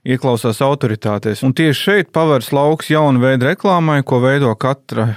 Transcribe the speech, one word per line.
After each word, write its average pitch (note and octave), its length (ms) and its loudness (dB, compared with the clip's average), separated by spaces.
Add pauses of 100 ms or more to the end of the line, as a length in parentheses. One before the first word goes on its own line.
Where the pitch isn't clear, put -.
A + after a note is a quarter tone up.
ieklausās B2 560 -2
autoritātēs. G#2+ 800 -2
Un C3 160 0
tieši D#3 240 0
šeit G3 320 0
pavērs D3+ 400 0
lauks D3 380 0
jaunu D3 320 2
veidu C3 260 2
reklāmai, E3 560 0
ko B2+ 160 0
veido C3 320 2
katra, A#2 640 -4